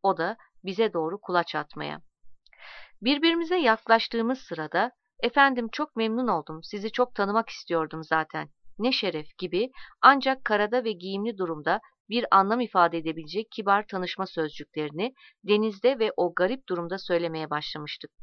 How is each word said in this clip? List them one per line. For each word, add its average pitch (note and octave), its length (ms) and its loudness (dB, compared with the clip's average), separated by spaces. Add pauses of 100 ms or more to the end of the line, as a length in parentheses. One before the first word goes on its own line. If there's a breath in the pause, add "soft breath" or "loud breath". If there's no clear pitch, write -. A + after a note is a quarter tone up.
O F#3+ 140 2
da F3 200 -2 (280 soft breath)
bize G3 280 0
doğru E3+ 280 -2
kulaç F3 340 0
atmaya. D3+ 480 -8 (1000 loud breath)
Birbirimize D#4+ 540 2
yaklaştığımız A3+ 800 2
sırada, E3+ 540 -4 (300)
"Efendim, B3 500 4
çok - 240 -6
memnun A3+ 320 0
oldum, D#3+ 340 -2
sizi G#3 300 -8
çok B3 220 0
tanımak G#3 340 0
istiyordum D#3+ 560 -4
zaten. D#3 460 -2 (280)
Ne A#3+ 140 2
şeref." E3 460 -4
gibi F3+ 320 0 (320 loud breath)
ancak C4+ 420 6
karada G#3+ 400 2
ve A3+ 80 -2
giyimli G3 460 -4
durumda E3 420 -2 (280 soft breath)
bir A3+ 220 0
anlam G3 300 4
ifade E3+ 380 4
edebilecek D#3+ 520 -6
kibar G3+ 360 0
tanışma F#3 400 -6
sözcüklerini D#3 880 -6 (300 soft breath)
denizde G#3+ 540 2
ve A3 180 0
o E3+ 180 0
garip - 340 0
durumda F3 300 -4
söylemeye E3 520 -2
başlamıştık. D3+ 600 -8 (120)